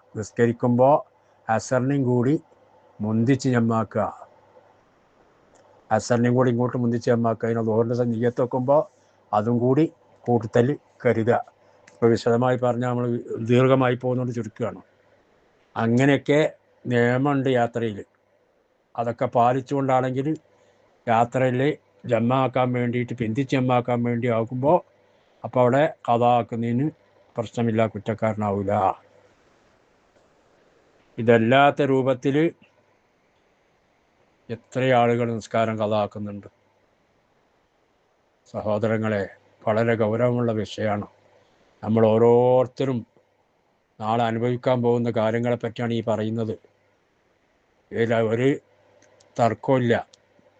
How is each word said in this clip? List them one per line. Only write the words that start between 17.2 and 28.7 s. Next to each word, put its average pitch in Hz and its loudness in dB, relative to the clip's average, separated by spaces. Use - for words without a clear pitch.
യാത്രയിൽ. 117 -4
അതൊക്കെ 120 -4
പാലിച്ചുകൊണ്ടാണെങ്കിൽ 131 0
യാത്രയിൽ 123 0
ജമ്മാക്കാൻ 127 0
വേണ്ടിയിട്ട്, 123 -4
പിന്തിച്ച് 117 -2
ജമ്മാക്കാൻ 123 0
വേണ്ടി 120 -2
ആകുമ്പോൾ 127 0
അപ്പോൾ 123 -2
അവിടെ 127 4
ഖളാ 120 4
ആക്കുന്നതിന് 117 -4
പ്രശ്നമില്ല, 113 -2
കുറ്റക്കാരനാവില്ല. 104 -4